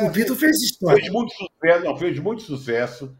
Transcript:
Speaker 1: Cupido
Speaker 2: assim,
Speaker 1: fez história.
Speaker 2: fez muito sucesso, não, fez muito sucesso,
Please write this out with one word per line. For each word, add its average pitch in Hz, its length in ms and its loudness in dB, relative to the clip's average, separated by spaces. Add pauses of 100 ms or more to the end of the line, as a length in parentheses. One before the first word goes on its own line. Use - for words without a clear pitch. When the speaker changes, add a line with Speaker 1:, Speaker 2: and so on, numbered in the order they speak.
Speaker 1:
Cupido 226 280 0
Speaker 2:
assim, - 80 -2
Speaker 1:
fez 311 200 4
história. 185 380 2
Speaker 2:
fez - 120 -2
muito 226 220 -4
sucesso, 170 500 0
não, 151 140 -2
fez 160 220 -2
muito 214 240 -6
sucesso, 127 760 -6